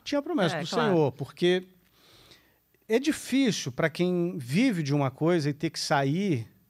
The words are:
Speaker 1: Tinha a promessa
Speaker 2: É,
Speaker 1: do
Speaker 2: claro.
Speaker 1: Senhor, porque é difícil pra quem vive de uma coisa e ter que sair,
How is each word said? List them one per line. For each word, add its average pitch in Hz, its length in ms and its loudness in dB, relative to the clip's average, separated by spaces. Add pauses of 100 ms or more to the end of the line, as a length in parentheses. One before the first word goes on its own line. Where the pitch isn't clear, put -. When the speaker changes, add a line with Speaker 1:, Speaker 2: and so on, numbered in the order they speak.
Speaker 1:
Tinha 285 140 -2
a 285 40 -2
promessa 226 340 0
Speaker 2:
É, 156 60 -4
Speaker 1:
do 165 60 -8
Speaker 2:
claro. - 240 0
Speaker 1:
Senhor, 151 200 4
porque 180 540 -2 (1200)
é 220 100 4
difícil 269 720 0
pra 160 160 0
quem 180 500 0
vive 170 440 0
de 139 120 -2
uma 143 160 2
coisa 156 380 0
e 147 60 -2
ter 165 160 -4
que - 100 -10
sair, 143 680 0 (240)